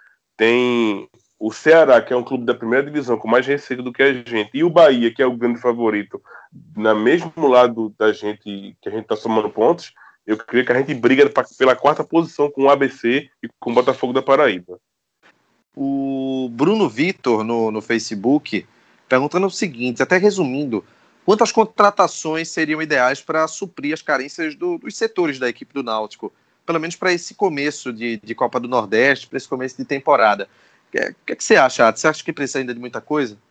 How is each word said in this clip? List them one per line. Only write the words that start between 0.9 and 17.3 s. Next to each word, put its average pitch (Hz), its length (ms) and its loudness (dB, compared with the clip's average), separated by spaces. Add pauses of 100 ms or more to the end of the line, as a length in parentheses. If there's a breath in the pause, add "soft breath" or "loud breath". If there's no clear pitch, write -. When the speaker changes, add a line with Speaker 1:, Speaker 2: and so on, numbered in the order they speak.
Speaker 1:
o 110 120 -4
Ceará, 151 500 6
que 127 120 -6
é - 20 2
um 120 80 0
clube 123 220 -6
da 120 80 2
primeira 117 320 0
divisão 135 320 -4
com - 100 -8
mais 123 200 2
receita 139 340 -4
do 123 120 -8
que 131 100 2
a 139 100 4
gente, 117 400 -4
e 143 100 -2
o 175 60 4
Bahia, 139 420 6
que 117 100 -4
é 131 40 2
o 123 120 -2
grande 117 220 -2
favorito, 117 640 -2 (540 loud breath)
na 110 180 2
mesmo 156 540 0
lado 120 500 4
da 110 140 2
gente, 101 680 -8
que - 100 -12
a - 20 -10
gente 110 140 -8
tá 113 100 -4
somando 110 340 -2
pontos, 123 440 0 (320 soft breath)
eu - 120 -2
creio 123 280 -2
que 123 60 0
a 120 60 2
gente 139 160 -2
briga 131 360 4
pra, 131 160 -2 (120)
pela 131 180 4
quarta 156 280 0
posição 156 480 -2
com 139 120 -4
o 139 60 6
A 143 60 6
B 139 140 0
C 131 400 -2 (120)
e 117 80 -12 (100)
com 123 120 -6
o - 20 -2
Botafogo 123 400 0
da 131 80 0
Paraíba. 110 580 0 (960)
Speaker 2:
O 135 760 -4
Bruno 185 380 0
Vitor, 117 540 0